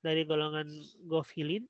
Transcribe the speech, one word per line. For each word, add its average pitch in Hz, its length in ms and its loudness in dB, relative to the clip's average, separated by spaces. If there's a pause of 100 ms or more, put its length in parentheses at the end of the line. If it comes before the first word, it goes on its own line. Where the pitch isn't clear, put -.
dari 160 240 2
golongan 151 440 0 (360)
ghafilin 160 640 -2